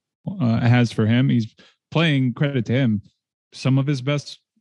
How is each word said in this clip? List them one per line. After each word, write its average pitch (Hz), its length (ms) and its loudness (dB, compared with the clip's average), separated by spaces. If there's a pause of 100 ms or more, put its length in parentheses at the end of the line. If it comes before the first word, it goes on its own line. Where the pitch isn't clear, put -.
(400)
uh, 113 200 0
has 120 320 4
for 110 140 0
him. 120 240 2
He's 117 240 0 (360)
playing, 143 440 0
credit 139 340 -2
to 117 60 0
him, 117 280 0 (520)
some 131 240 0
of 135 100 0
his 143 140 -2
best 143 380 -6 (220)